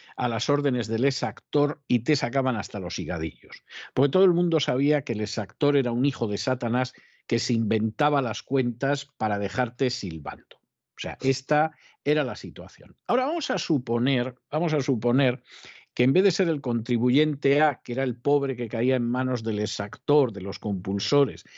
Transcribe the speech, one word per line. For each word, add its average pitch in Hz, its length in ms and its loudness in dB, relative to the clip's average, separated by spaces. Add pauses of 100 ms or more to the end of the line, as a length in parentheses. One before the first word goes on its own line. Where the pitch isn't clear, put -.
(160)
a - 120 -2
las 117 220 -4
órdenes 135 380 0
del 113 160 0
exactor 139 840 -2
y 123 120 2
te 139 160 2
sacaban 127 400 0
hasta 101 240 -6
los 90 180 -6
higadillos. 82 640 -8 (320)
Porque 135 160 4
todo 185 140 4
el 185 80 6
mundo 170 280 2
sabía 139 420 2
que - 100 -6
el 104 80 -4
exactor 113 560 -2
era 123 160 2
un 123 120 0
hijo 131 220 0
de 104 120 -4
Satanás 123 540 -2 (340)
que 120 120 0
se 117 160 -2
inventaba 113 680 0
las 113 200 -6
cuentas 135 640 -2 (100)
para 107 220 -2
dejarte 113 520 -2
silbando. - 680 -10
O - 380 -20
sea, 82 220 -10
esta 151 520 0 (320)
era 151 200 2
la 113 120 -6
situación. - 600 -14 (100)
Ahora 254 200 0
vamos 320 240 -4
a 208 80 -2
suponer, 123 800 -2 (140)
vamos 160 220 -2
a 151 80 0
suponer 120 640 0 (520)
que 123 100 2
en 131 80 4
vez 185 120 4
de 196 60 6
ser 180 180 0
el 156 120 0
contribuyente 131 1000 2
A, 147 200 2
que 123 100 -10
era 127 100 -2
el 127 140 -2
pobre 139 400 0
que 117 120 -4
caía 120 280 2
en 120 120 0
manos 127 340 -2
del 107 180 -2
exactor, 113 720 0
de 95 100 -8
los 95 160 -6
compulsores 101 840 0 (140)